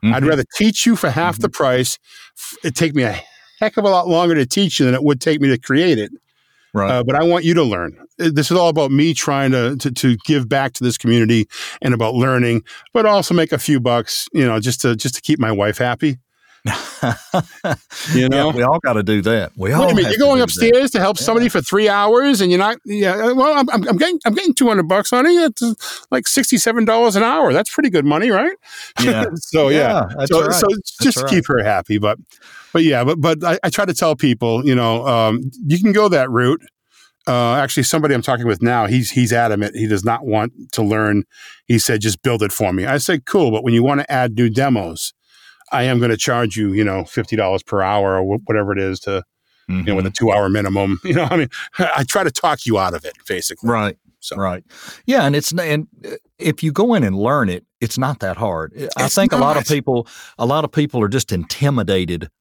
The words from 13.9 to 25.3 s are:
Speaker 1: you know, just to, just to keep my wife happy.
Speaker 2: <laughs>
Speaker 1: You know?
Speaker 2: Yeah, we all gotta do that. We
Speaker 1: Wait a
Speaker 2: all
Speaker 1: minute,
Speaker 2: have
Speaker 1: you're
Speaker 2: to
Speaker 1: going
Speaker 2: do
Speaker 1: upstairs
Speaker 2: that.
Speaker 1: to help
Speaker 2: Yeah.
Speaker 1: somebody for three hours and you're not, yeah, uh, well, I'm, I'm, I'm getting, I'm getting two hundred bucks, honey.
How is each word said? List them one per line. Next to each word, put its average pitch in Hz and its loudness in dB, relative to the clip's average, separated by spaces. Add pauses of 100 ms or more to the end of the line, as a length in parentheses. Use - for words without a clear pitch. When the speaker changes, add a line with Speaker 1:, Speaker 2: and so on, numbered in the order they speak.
Speaker 1:
you 151 2
know, 113 2
just 123 -4
to, 117 2
just 127 -6
to - -10
keep 151 0
my 110 0
wife 104 0
happy. 127 -2 (480)
Speaker 2:
<laughs> - -8 (1120)
Speaker 1:
You 127 2
know? 143 2
Speaker 2:
Yeah, 147 -4
we 120 -2
all 147 2
gotta 113 -2
do 104 0
that. 107 -2
We 95 -4
Speaker 1:
Wait - 0
a 143 0
Speaker 2:
all 196 2
Speaker 1:
minute, - 2
Speaker 2:
have 190 2
Speaker 1:
you're - -2
Speaker 2:
to 214 -2
Speaker 1:
going 277 4
Speaker 2:
do 247 2
Speaker 1:
upstairs 233 2
Speaker 2:
that. 240 -2
Speaker 1:
to - 0
help 196 0
Speaker 2:
Yeah. - -6
Speaker 1:
somebody 233 2
for 175 -2
three 208 0
hours 214 2
and 180 2
you're 180 4
not, 208 0
yeah, 202 0
uh, 226 0
well, 294 2
I'm, 269 4
I'm, 226 -2
I'm 185 0
getting, 330 0
I'm 233 0
getting 359 0
two 254 2
hundred 196 2
bucks, 190 0
honey. 302 4